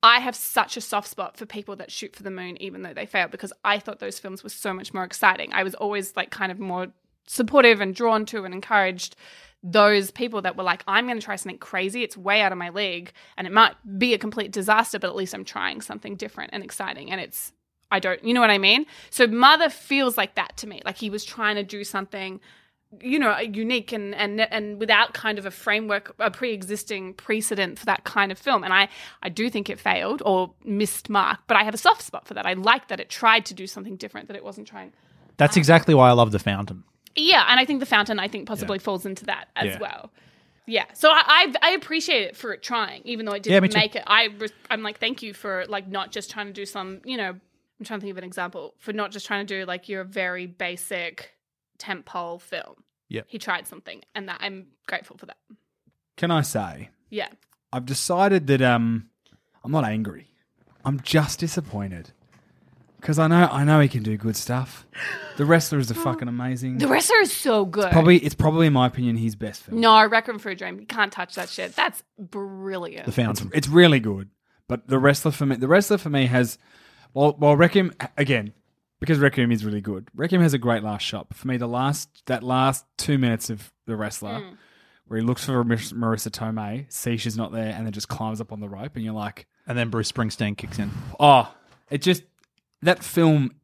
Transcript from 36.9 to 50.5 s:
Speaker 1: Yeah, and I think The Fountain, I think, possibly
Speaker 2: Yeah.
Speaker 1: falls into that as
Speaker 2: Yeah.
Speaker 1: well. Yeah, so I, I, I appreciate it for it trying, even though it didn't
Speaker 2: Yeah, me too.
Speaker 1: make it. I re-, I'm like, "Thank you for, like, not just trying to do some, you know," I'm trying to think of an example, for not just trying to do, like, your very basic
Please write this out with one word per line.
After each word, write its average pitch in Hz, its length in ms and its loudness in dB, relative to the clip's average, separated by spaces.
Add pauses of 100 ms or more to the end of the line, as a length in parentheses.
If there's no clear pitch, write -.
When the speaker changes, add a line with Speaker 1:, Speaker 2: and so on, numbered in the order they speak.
Speaker 1:
Yeah, 311 320 4
and 247 120 4
I 262 60 4
think 277 140 -2
The 269 80 -4
Fountain, 208 320 0
I 190 80 -6
think, 196 200 -10
possibly 208 320 -6
Speaker 2:
Yeah. - 40 -16
Speaker 1:
falls 190 220 -6
into 190 220 -10
that - 280 -6
as 202 120 -2
Speaker 2:
Yeah. 190 120 -6
Speaker 1:
well. - 320 -12 (560)
Yeah, 220 260 -2
so - 160 4
I, 311 160 6
I, 311 280 6 (100)
I 330 80 6
appreciate 311 520 0
it - 120 -8
for 226 180 -12
it - 80 -14
trying, 226 440 -6
even 220 200 -10
though 208 60 -6
it 202 120 -8
didn't 185 100 2
Speaker 2:
Yeah, 196 80 8
me 190 80 2
too. 214 80 2
Speaker 1:
make 214 180 2
it. - 100 -8
I 226 200 4 (120)
re-, 214 120 -8 (200)
I'm 220 140 -4
like, 208 160 -10
"Thank 240 240 -4
you 208 100 -12
for, 185 340 -8
like, 196 200 -8
not 190 240 -8
just 208 180 -12
trying 208 180 -10
to 202 60 -14
do 202 120 -12
some, 190 400 -12
you 254 120 -8
know," 196 120 -6 (500)
I'm 214 60 -14
trying 214 140 -10
to 196 60 -12
think 196 60 -10
of 185 80 -12
an 185 40 -16
example, 180 560 -12
for 226 140 -12
not 202 180 -4
just 208 140 -16
trying 202 220 -4
to 196 120 -6
do, 190 60 -8
like, 180 240 -10
your 190 140 -8
very 180 440 -6
basic 175 880 -10 (460)